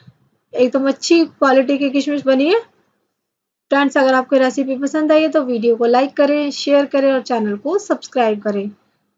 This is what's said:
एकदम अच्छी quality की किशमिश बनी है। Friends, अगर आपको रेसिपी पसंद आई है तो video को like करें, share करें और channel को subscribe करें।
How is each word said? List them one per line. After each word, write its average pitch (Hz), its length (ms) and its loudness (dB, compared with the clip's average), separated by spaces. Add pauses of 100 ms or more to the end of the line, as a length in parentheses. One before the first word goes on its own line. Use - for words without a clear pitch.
(540)
एकदम 254 340 0
अच्छी 330 380 2
quality 269 520 0
की 277 120 -2
किशमिश 277 340 -4
बनी 269 260 2
है। 453 100 2
Friends, - 1400 -6
अगर 262 160 2
आपको 262 240 0
रेसिपी 262 400 -2
पसंद 302 340 -2
आई 311 100 4
है 311 80 0
तो 302 140 0
video 233 320 0
को 233 120 0
like 262 300 2
करें, 285 340 0
share 285 360 0
करें 277 260 0
और 254 100 -2
channel 214 340 -4
को 320 220 -4
subscribe 226 640 -2
करें। 208 280 -4 (480)